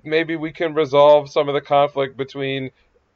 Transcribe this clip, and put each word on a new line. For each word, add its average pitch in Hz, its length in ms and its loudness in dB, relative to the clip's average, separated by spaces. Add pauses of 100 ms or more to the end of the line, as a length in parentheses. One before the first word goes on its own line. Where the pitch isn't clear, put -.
maybe 160 320 -4
we 156 160 -8
can 165 220 -6
resolve 143 560 4
some 147 200 -2
of 143 40 -2
the 143 80 -2
conflict 139 560 -2
between, 135 540 -8 (440)